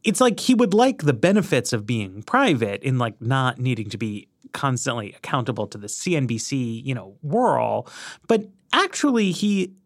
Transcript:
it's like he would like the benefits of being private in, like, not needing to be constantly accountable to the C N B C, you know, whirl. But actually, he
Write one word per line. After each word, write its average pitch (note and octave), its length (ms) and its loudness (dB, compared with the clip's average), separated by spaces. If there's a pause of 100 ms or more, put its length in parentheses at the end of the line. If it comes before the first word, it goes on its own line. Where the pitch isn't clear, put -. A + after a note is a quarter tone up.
it's A3 160 2
like B3+ 180 4
he - 140 2
would A3 220 4
like B3 280 4
the C#3+ 120 4
benefits F3 580 2
of G#2+ 140 -4
being G#2 380 -4
private C#3 580 0
in, B2+ 160 0
like, A#2+ 240 -2
not B2+ 360 0
needing B2 300 -4
to G#2+ 80 -10
be G#2 320 -8 (240)
constantly A#2+ 600 -4
accountable A2 540 -4
to - 100 -14
the G2+ 100 -14
C - 260 -4
N C#3 120 0
B A#2 100 -2
C, A#2+ 480 -4
you C3+ 100 -4
know, G2 280 -12
whirl. C#3 680 0 (400)
But A3 220 2 (240)
actually, C4 580 2
he G3 400 0 (140)